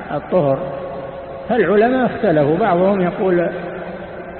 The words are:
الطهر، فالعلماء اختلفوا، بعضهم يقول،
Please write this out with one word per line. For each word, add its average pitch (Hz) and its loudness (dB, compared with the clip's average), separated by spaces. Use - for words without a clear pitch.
الطهر، 143 2
فالعلماء 226 4
اختلفوا، 156 2
بعضهم 190 2
يقول، 175 2